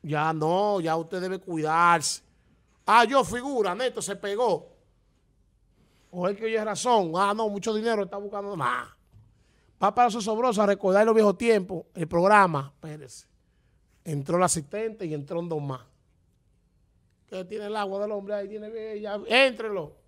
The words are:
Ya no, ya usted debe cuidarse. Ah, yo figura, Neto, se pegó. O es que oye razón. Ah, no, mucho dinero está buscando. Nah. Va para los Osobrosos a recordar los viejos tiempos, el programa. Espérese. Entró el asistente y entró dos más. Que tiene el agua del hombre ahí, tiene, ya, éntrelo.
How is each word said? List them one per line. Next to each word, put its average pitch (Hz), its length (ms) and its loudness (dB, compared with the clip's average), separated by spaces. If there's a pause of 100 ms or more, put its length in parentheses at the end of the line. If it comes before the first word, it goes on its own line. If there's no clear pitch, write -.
Ya 151 300 -2
no, 185 480 0
ya 160 140 0
usted 165 260 -6
debe 185 180 -6
cuidarse. 165 800 2 (640)
Ah, 233 200 6
yo 269 180 2
figura, 226 500 -2
Neto, 247 280 -4
se 196 140 -8
pegó. 202 540 -2 (1400)
O 180 160 -2
es 202 100 -2
que 220 80 -8
oye 220 180 0
razón. 214 520 2
Ah, 202 200 2
no, 220 140 -2
mucho 202 240 -4
dinero 220 300 0
está 196 140 -8
buscando. 202 380 -10
Nah. 123 300 -2 (960)
Va 208 140 2
para 247 120 6
los 214 80 0
Osobrosos 220 440 0
a 214 80 6
recordar 196 380 4
los 220 100 4
viejos 208 220 6
tiempos, 190 480 0 (100)
el 165 120 -6
programa. 175 680 4
Espérese. 151 500 -18 (800)
Entró 151 340 -2
el 185 60 4
asistente 202 640 -4
y 151 80 -6
entró 151 280 -6
dos 165 200 -6
más. 135 200 -8 (1500)
Que 185 180 -10
tiene 208 200 -10
el 214 100 -6
agua 202 260 -4
del 214 100 -4
hombre 208 240 -6
ahí, 202 120 -6
tiene, 214 520 -12
ya, 208 280 -8
éntrelo. 220 680 0 (120)